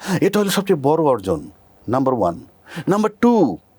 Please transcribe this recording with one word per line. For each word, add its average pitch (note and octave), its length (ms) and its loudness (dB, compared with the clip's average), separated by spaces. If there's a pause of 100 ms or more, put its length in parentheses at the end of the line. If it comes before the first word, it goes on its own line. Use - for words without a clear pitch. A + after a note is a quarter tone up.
(220)
এটা G3 180 2
হলো G3+ 100 0
সবচেয়ে F#3+ 320 0
বড় D#3 220 2
অর্জন, G2 460 0 (380)
নাম্বার C3 280 0
ওয়ান। F2 300 -2 (420)
নাম্বার G#3 240 0 (100)
টু, G#3+ 360 2 (220)